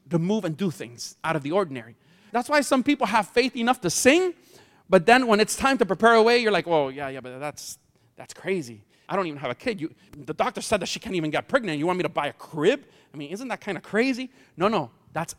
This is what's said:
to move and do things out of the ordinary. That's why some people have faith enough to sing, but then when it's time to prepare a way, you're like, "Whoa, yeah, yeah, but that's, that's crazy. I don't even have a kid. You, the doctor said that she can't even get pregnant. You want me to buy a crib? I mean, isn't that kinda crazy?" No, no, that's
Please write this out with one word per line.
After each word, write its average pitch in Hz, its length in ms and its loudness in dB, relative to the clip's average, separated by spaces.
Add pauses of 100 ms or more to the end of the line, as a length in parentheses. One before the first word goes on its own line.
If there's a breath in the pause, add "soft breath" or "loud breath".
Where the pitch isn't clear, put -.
to 165 100 2
move 196 240 0
and 165 140 -4
do 196 120 0
things 120 540 -10
out 160 120 -2
of 147 80 -6
the 143 80 -6
ordinary. 135 440 -4 (360 soft breath)
That's 240 180 -4
why 294 120 4
some 262 220 2
people 277 240 0
have 208 220 0
faith 247 260 0
enough 240 260 0
to 180 80 -2
sing, 339 440 4 (560 soft breath)
but 180 160 6
then 247 220 6
when 214 120 4
it's 214 160 0
time 269 220 2
to 233 80 2
prepare 214 300 4
a 220 80 8
way, 240 160 4
you're 220 120 0
like, 170 160 0
"Whoa, 151 220 2
yeah, 135 180 -8
yeah, 135 140 -8
but 127 180 -12
that's, - 380 -12 (400)
that's - 160 -18
crazy. 127 500 -6 (260 soft breath)
I 170 60 -4
don't 190 120 -2
even 143 120 -10
have 135 120 -4
a 120 40 -8
kid. 233 240 -6
You, 156 160 -10 (220 soft breath)
the 151 160 -10
doctor - 260 -4
said 208 220 -2
that - 60 -6
she - 120 -8
can't 202 160 -8
even 156 160 -4
get 147 160 -4
pregnant. 202 320 -2
You 147 80 -2
want 180 100 0
me 175 60 -2
to 147 60 -2
buy 147 180 -4
a 123 60 -8
crib? 202 520 -2 (280 soft breath)
I 139 40 -18
mean, 147 140 -12
isn't 220 160 -10
that 214 140 -10
kinda 175 180 -6
crazy?" 247 500 -2 (280 soft breath)
No, 175 100 2
no, 175 240 -2 (220)
that's 160 260 -8